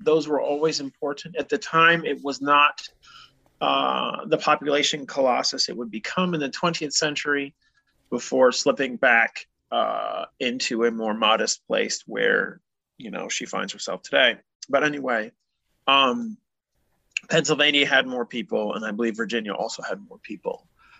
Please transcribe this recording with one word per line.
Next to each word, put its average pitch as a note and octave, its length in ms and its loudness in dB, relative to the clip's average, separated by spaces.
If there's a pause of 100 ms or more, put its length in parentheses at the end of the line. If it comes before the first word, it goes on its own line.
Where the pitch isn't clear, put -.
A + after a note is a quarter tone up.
those D#3 260 2
were D3 140 0
always D3 400 0
important. C#3+ 560 -8
At C#3+ 120 -4
the C#3+ 80 -2
time, E3 480 4
it C#3 200 -4
was C3+ 160 -4
not, D3 420 4 (800)
uh, C3+ 640 0
the D3+ 120 0
population D3 680 0
colossus C3 640 0
it A#2+ 80 -8
would A#2 140 -8
become F3 440 -2
in D#3 60 -2
the C#3 80 -4
twentieth E3 440 -4
century D3 640 -2 (560)
before B2+ 400 4
slipping B2+ 460 -2
back, A#2 500 2 (240)
uh, G#2+ 540 -2 (160)
into B2 440 -2
a A#2 60 4
more A2 240 -4
modest A2 540 2
place G#2+ 380 -2
where, G#2+ 540 0 (360)
you A2 160 -14
know, F2 160 -8
she - 180 -8
finds G2+ 260 -6
herself F#2+ 300 -10
today. B2+ 360 2 (300)
But C3+ 140 2
anyway, B2+ 480 -2 (560)
um, A#2+ 500 2 (920)
Pennsylvania D3 560 4
had C3+ 200 4
more B2 200 -4
people, G#2+ 480 -4
and A2 100 -6
I A2 80 -4
believe A2 240 -2
Virginia A2 380 -4
also - 280 -6
had G2+ 240 -8
more - 120 -20
people. - 500 -10 (320)